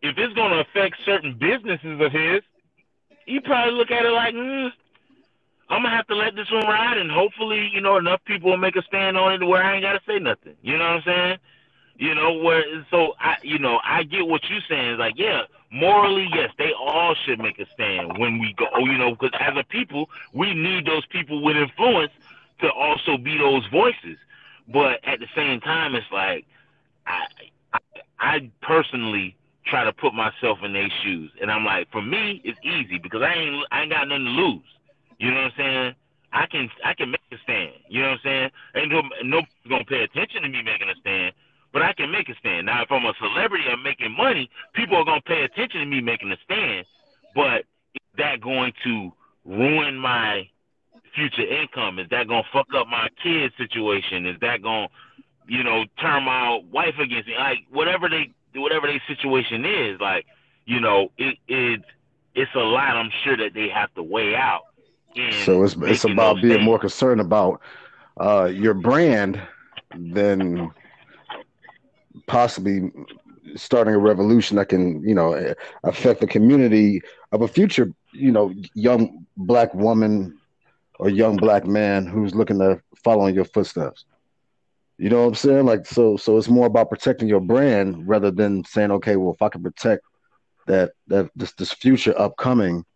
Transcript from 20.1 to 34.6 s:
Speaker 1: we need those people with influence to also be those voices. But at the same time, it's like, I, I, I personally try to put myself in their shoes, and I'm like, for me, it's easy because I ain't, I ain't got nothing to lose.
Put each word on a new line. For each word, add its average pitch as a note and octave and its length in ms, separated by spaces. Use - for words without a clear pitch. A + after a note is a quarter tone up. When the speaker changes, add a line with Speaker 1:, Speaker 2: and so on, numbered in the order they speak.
Speaker 1:
we F#3 220
need E3+ 320
those D#3 180
people D3+ 380
with D3+ 160
influence D#3+ 540
to - 100
also D3 460
be C#3+ 180
those C#3 300
voices. C#3+ 500
But C3 400
at C3+ 140
the A2+ 140
same C#3 260
time, D#3 340
it's A2+ 160
like, F#2+ 360
I, F2+ 200
I, A2+ 60
I C3+ 320
personally A2+ 720
try C3 180
to G#2+ 80
put B2+ 220
myself A2 480
in G2+ 100
their G2 160
shoes, E2+ 280
and G#2 100
I'm G#2+ 140
like, F#2+ 260
for A2 100
me, G3 440
it's A2+ 180
easy G#2+ 360
because A2 220
I D#3 140
ain't, D3 360
I C3+ 120
ain't D#3 80
got D3 180
nothing C#3 160
to A#2+ 60
lose. C3 320